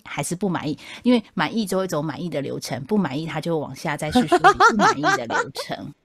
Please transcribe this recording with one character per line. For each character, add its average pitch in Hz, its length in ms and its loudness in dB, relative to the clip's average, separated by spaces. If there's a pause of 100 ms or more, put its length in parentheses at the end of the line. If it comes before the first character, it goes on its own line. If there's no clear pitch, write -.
还 - 180 -8
是 - 120 -4
不 190 140 -2
满 151 200 -4
意， 151 80 -4 (280)
因 247 80 6
为 233 200 4
满 185 240 -2
意 226 80 0
就 185 140 0
会 190 80 0
走 165 160 -2
满 151 200 -6
意 175 60 -4
的 156 140 -4
流 135 180 -6
程， - 240 -6
不 214 140 0
满 147 200 0
意 160 60 -4
他 156 160 -6
就 165 160 0
会 147 60 -2
往 131 120 -8
下 151 220 -4
再 151 140 -4
叙 240 160 4
述 349 100 4
你 - 60 2
不 392 340 6
满 381 220 4
意 285 40 -4
的 381 240 0
流 - 260 -2
程。 - 420 -10 (100)